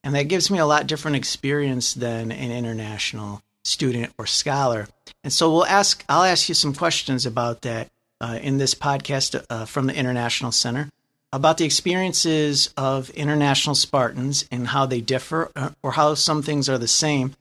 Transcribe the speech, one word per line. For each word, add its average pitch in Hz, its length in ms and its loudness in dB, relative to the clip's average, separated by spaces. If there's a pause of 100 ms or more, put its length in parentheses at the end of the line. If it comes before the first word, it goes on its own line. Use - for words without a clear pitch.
and 139 100 0
that 143 140 0
gives 180 200 2
me 196 80 2
a 160 80 4
lot 147 220 4
different 147 300 -2
experience 139 760 -2
than 113 380 -4
an 123 200 -6
international 107 880 -6 (240)
student 120 520 -2
or 110 80 -8
scholar. 131 640 0 (340)
And 135 120 -6
so 165 180 4
we'll 165 140 4
ask, 196 420 2
I'll 160 160 4
ask 180 240 4
you 165 80 -2
some 143 180 2
questions 139 520 0
about 120 380 -2
that, 117 260 -6 (320)
uh, 113 200 -6
in 139 160 0
this 135 160 2
podcast, 139 760 -2
uh, 113 160 -6
from 131 220 -2
the - 80 -2
International 123 580 -2
Center, 135 380 -2 (420)
about 156 240 4
the 165 80 2
experiences 160 1120 2
of 135 320 -2
international 147 680 2
Spartans 131 760 0
and 123 160 -4
how 135 200 2
they 127 160 -2
differ, 131 560 -2
uh, 139 120 -4 (140)
or 131 80 -2
how 151 220 4
some 151 280 0
things 139 280 0
are 131 80 2
the 117 100 -2
same 139 540 2